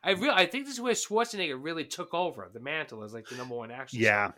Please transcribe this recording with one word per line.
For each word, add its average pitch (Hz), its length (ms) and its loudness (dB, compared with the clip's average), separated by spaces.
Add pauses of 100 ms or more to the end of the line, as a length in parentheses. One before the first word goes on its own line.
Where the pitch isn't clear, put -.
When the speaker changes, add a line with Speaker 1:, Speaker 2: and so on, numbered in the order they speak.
Speaker 1:
I 185 80 2
re-, 196 180 2
I 190 160 8
think 254 200 -6
this 277 100 -10
is 240 60 -8
where 240 120 2
Schwarzenegger 208 680 0
really 160 260 -4
took - 280 -8
over 160 400 -2
the 117 60 -12
mantle 143 440 -6
as, 107 100 -10
like, 113 160 -12
the 123 80 -10
number 127 180 -8
one 117 160 -8
action 127 300 -8
Speaker 2:
Yeah. 104 300 6
Speaker 1:
star. - 60 -20